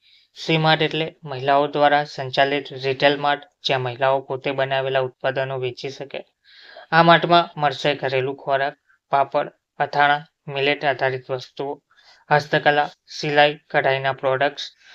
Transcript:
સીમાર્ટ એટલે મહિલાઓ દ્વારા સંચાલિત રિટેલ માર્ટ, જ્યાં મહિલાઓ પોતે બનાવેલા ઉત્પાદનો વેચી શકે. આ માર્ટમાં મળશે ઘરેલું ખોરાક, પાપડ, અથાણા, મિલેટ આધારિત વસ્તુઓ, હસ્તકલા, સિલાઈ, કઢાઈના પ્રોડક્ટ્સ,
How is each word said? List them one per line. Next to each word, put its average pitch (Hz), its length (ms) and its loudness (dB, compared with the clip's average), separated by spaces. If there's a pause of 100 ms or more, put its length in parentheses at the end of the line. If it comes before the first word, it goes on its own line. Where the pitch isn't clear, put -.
(340)
સીમાર્ટ 160 480 2
એટલે 160 420 -4
મહિલાઓ 139 420 0
દ્વારા 147 380 2
સંચાલિત 139 680 -2
રિટેલ 135 480 0
માર્ટ, 143 220 0 (220)
જ્યાં 135 160 0
મહિલાઓ 135 400 0
પોતે 135 300 -6
બનાવેલા 135 500 -2
ઉત્પાદનો 131 580 -4
વેચી 127 320 -8
શકે. - 340 -12 (640)
આ 165 120 6
માર્ટમાં 170 580 4
મળશે 143 340 0
ઘરેલું 135 420 -4
ખોરાક, 139 400 -2 (340)
પાપડ, 139 420 0 (260)
અથાણા, 147 460 2 (240)
મિલેટ 143 360 -2
આધારિત 131 460 -2
વસ્તુઓ, 139 520 -10 (480)
હસ્તકલા, 147 600 2 (160)
સિલાઈ, 147 520 2 (120)
કઢાઈના 135 420 0
પ્રોડક્ટ્સ, 135 580 -2 (240)